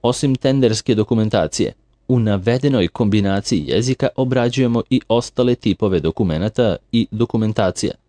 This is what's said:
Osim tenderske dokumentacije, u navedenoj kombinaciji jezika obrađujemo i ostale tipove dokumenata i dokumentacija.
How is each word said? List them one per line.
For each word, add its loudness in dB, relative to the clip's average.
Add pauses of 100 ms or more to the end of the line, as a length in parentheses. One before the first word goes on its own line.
Osim 0
tenderske 0
dokumentacije, 0 (340)
u 2
navedenoj 0
kombinaciji 0
jezika -2
obrađujemo 0
i 0
ostale 0
tipove 0
dokumenata 0 (160)
i 0
dokumentacija. -2 (160)